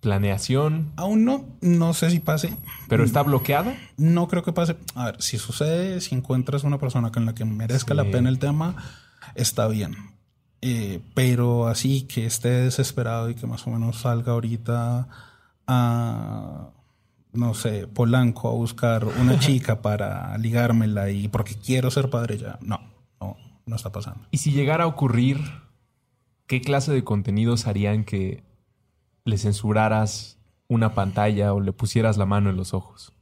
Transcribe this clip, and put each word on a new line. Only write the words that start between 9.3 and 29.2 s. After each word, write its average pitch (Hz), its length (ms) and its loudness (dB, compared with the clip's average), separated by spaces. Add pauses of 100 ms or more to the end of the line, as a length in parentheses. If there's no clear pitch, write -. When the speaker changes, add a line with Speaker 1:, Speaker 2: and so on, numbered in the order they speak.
Speaker 2:
está 113 340 0
bien. 104 280 -4 (640)
Eh, 113 400 -4 (140)
pero 120 540 4
así 135 340 0
que 117 240 -4
esté 117 240 -2
desesperado 120 800 0
y 117 40 -6
que 117 120 -10
más 117 200 -8
o 120 40 -4
menos 117 320 -2
salga 120 300 0
ahorita 117 760 -2 (580)
a, 113 1000 -2 (640)
no 117 220 -2
sé, 107 340 -4
Polanco 120 600 2
a 117 40 0
buscar 117 540 0
una 123 320 4
Speaker 1:
<laughs> - 20 4
Speaker 2:
chica 127 420 2
para 101 560 -2
ligármela 113 720 2
y 101 180 -2
porque 107 280 -2
quiero 127 340 0
ser 131 200 0
padre 113 280 -4
ya. 104 220 -10
No, 101 180 -6 (420)
no, 101 160 -10 (300)
no 113 100 -8
está 107 140 -8
pasando. - 400 -12
Speaker 1:
Y - 80 0
si 151 140 2
llegara 147 320 2
a - 20 2
ocurrir, 135 540 2 (1040)
¿qué 127 140 0
clase 139 320 0
de 131 100 2
contenidos 110 640 0
harían 104 380 0
que 95 400 -4 (800)